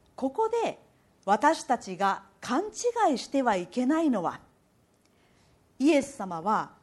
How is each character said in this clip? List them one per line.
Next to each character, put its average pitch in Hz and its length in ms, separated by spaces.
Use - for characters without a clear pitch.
こ 262 140
こ 440 180
で 440 320
私 285 400
た 240 120
ち 190 200
が 196 260
勘 285 260
違 269 60
い - 20
し - 100
て 269 140
は 226 160
い 180 100
け 247 180
な 311 140
い 320 100
の 202 140
は、 131 160
イ 285 120
エ 285 100
ス - 140
様 175 260
は 180 300